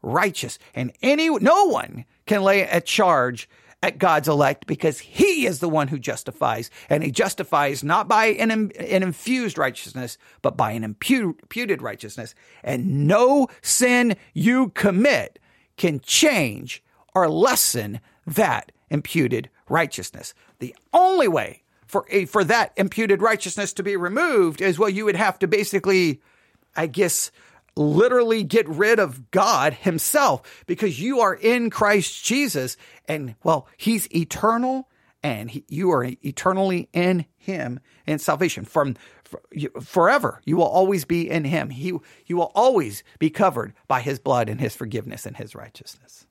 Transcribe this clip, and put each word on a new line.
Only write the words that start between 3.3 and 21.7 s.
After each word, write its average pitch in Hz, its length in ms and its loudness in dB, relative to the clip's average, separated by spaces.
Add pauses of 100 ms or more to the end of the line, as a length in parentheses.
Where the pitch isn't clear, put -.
at 151 160 -4
God's 156 280 2
elect 143 380 2
because 151 320 -2
he 330 480 0
is 170 140 -2
the 175 100 -2
one 151 200 0
who 143 100 -6
justifies, 120 720 -4 (180)
and 156 140 2
he 147 80 -4
justifies 147 720 -2
not 175 240 0
by 214 200 4
an 226 220 0
im-, 220 300 -2
an 190 240 0
infused 214 560 -4
righteousness, 131 580 -6 (240)
but - 160 -2
by 110 140 0
an 113 100 -6
impu-, 175 580 -2
imputed 202 440 -6
righteousness. 110 500 -14 (300)
And 147 420 -2
no 247 420 4 (140)
sin 247 540 2 (180)
you 240 360 2
commit 196 680 0 (400)
can 156 220 0
change 156 840 0 (300)
or 180 160 4
lessen 123 680 0 (260)
that 156 460 0 (180)
imputed 127 640 -2 (180)
righteousness. - 640 -4 (240)
The 123 160 -12 (180)
only 359 360 4
way 151 340 -4 (240)